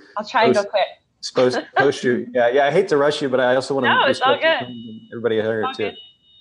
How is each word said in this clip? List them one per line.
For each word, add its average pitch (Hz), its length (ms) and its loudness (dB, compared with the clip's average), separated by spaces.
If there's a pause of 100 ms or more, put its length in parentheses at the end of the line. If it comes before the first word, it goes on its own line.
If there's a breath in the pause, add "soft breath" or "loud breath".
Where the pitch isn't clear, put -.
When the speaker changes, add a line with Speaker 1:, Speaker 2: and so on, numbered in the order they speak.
(180 loud breath)
Speaker 1:
I'll 214 80 -6
try 226 200 0
and 226 80 4
go 208 100 0
Speaker 2:
post, 202 80 -8
Speaker 1:
quick. 190 160 0 (480)
Speaker 2:
post, 127 320 2
Speaker 1:
<laughs> - 100 -6
Speaker 2:
post 139 240 2
shoot. 120 320 -2
Yeah, 120 160 4
yeah. 139 160 2
I 143 60 2
hate 185 180 2
to 151 80 2
rush 147 240 0
you, 139 80 -2
but 123 100 0
I 127 160 4
also 135 200 -2
wanna 127 120 0
Speaker 1:
No, 508 180 2
it's 269 160 0
all 262 120 4
Speaker 2:
respect 285 100 -4
your 320 100 4
Speaker 1:
good. 277 120 -2
Speaker 2:
time 240 240 -14
and 220 120 -16 (120)
everybody 113 240 -2
here 110 280 -2
Speaker 1:
All - 80 -6
Speaker 2:
too. 113 120 -4
Speaker 1:
good. 92 100 -6 (460 soft breath)